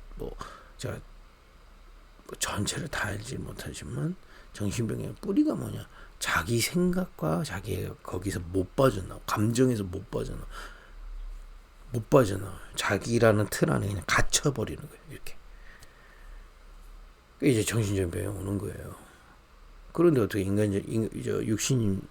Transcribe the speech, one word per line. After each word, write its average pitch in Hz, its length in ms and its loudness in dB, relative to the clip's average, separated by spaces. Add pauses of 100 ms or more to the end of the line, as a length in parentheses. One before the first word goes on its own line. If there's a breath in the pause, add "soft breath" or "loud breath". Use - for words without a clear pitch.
(160)
뭐, - 200 -8 (420 loud breath)
제가 - 160 -6
뭐 - 1500 -18
전체를 - 480 -4
다 - 200 -4
알지 101 300 -6
못하지만 - 800 -6 (380 loud breath)
정신병의 107 680 -2
뿌리가 302 320 2
뭐냐? 107 340 -6 (300 loud breath)
자기 113 440 2
생각과 175 800 0
자기 95 460 -4 (120)
거기서 92 380 -4
못 90 360 -2
빠져나와. 127 500 4
감정에서 113 580 4
못 92 260 -8
빠져나와. 92 380 -4 (1400 loud breath)
못 117 180 -4
빠져나와요. 98 500 4 (160)
자기라는 107 760 4
틀 - 200 2
안에 117 180 2
그냥 101 200 -4
갇혀버리는 - 720 4
거예요. - 280 -14
이렇게. - 280 -8 (2000 soft breath)
그게 156 140 6
이제 110 120 4
정신적인 98 480 2
병이 92 160 -2
오는 98 300 -2
거예요. 92 480 -8 (840 loud breath)
그런데 165 280 6
어떻게 98 220 2
인간적-, 101 480 2
인-, 113 340 -2
저 107 180 -2
육신이 110 680 2